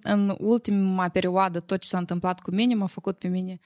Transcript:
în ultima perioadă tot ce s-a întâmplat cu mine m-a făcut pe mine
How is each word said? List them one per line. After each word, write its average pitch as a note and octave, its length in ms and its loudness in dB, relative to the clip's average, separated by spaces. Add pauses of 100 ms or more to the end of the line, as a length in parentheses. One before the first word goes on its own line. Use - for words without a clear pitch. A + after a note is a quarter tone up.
în G3+ 360 2
ultima G3 720 2
perioadă F#3 520 0
tot F#3 200 -2
ce - 80 4
s-a F#3 100 2
întâmplat F3+ 420 -4
cu - 100 -10
mine A#3 240 2
m-a G3+ 120 0
făcut F#3 320 -4
pe F3+ 100 -6
mine F#3 380 -4